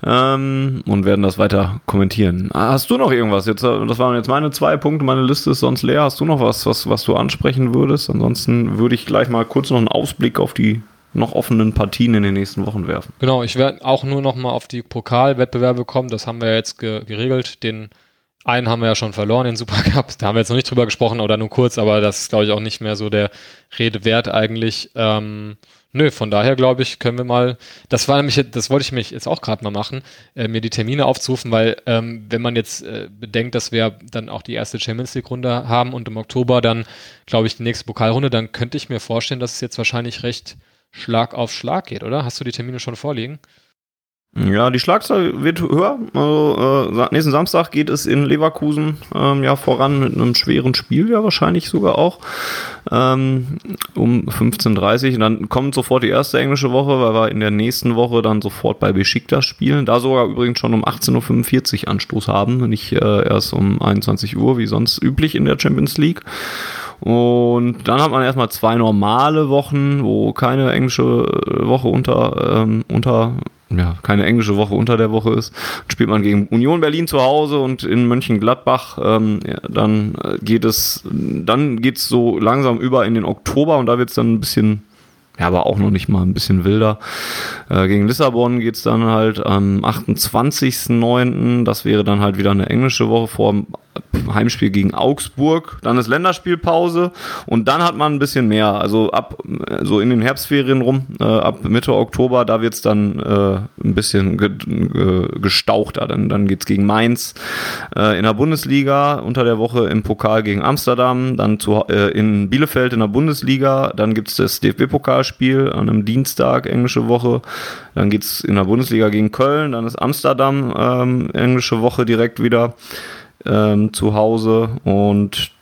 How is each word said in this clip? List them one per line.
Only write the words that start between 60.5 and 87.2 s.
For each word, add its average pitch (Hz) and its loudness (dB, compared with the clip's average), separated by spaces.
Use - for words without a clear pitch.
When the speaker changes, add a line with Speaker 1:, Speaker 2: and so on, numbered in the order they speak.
Speaker 1:
schon 113 0
um 107 0
achtzehn - 0
Uhr 120 0
fünfundvierzig 120 0
Anstoß 104 -4
haben, 113 0
nicht, 110 -4
äh, 104 2
erst 104 0
um 98 2
einundzwanzig 104 0
Uhr, 120 2
wie 110 -2
sonst 107 0
üblich 139 0
in 139 0
der 143 0
Champions 143 0
League. 160 0
Und 120 2
dann 120 2
hat 151 2
man 131 2
erstmal 127 0
zwei 113 0
normale 117 2
Wochen, 139 0
wo 107 0
keine 127 0
englische, 127 0
äh, - 0
Woche 123 2
unter, 120 2
ähm, 110 0
unter, 113 0
ja, 87 0
keine 101 2
englische 104 2
Woche 101 0
unter 117 2
der 110 2
Woche 110 0
ist. 113 -2
Dann - -10
spielt - 0
man 107 2
gegen 101 2
Union 131 2
Berlin 160 0
zu 147 0
Hause 147 2
und 131 -2
in 120 2
Mönchengladbach. 123 0
Ähm, 107 2
ja, - -6
dann, 107 0
äh, - -4
geht 113 2
es, - -2
dann 113 0
geht's 127 0
so 120 2
langsam 123 2
über 127 2
in 113 0
den 107 0
Oktober 139 0
und 123 0
da 120 2
wird's 123 -2
dann 117 2
ein 110 0
bisschen, 107 0
ja, 85 -2
aber 90 2
auch - 0
noch 101 2
nicht 95 0
mal 98 2
ein 92 2
bisschen 98 0
wilder. 107 2